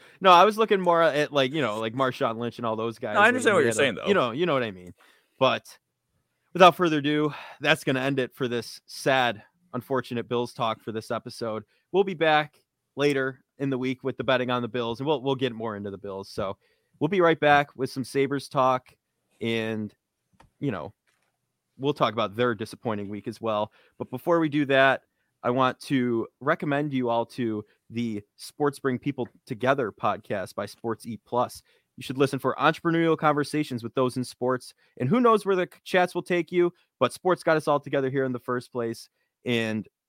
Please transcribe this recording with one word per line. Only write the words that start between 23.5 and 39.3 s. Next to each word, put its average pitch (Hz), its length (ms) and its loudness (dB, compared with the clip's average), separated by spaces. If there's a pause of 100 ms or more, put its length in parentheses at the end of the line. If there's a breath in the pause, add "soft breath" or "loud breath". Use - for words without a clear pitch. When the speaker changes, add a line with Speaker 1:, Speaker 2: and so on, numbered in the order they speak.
Speaker 1:
But 113 120 -10
before 170 300 0
we 160 100 0
do 147 160 0
that, 135 360 4 (400)
I 123 100 0
want 127 300 0
to 123 460 0 (140)
recommend 147 520 -2
you 127 160 -2
all 117 180 0
to 110 360 -4 (260)
the 113 320 -6 (140)
Sports - 440 -4
Bring 127 200 -2
People 131 300 -6 (160)
Together 123 440 0
podcast 98 640 -4
by 101 120 -8
Sports - 420 -8
Eat 113 180 -12
Plus. 120 380 -4 (320)
You - 80 -16
should 127 140 -8
listen 135 220 2
for 131 200 -2
entrepreneurial 165 580 2
conversations 147 640 -2
with 117 140 -10
those 127 220 0
in 123 80 -4
sports, - 480 -4 (260)
and 123 80 -2
who 226 140 2
knows 226 240 4
where 196 100 2
the 180 160 -2
c-, - 140 -20
chats 180 280 2
will 180 100 -4
take 175 280 -2
you, 175 220 2 (260)
but 123 140 2
sports 180 280 0
got 160 140 2
us 156 140 0
all 143 100 2
together 135 300 -2
here 135 160 0
in 127 80 -2
the 120 60 -6
first 123 340 -6
place. 117 340 -6 (380)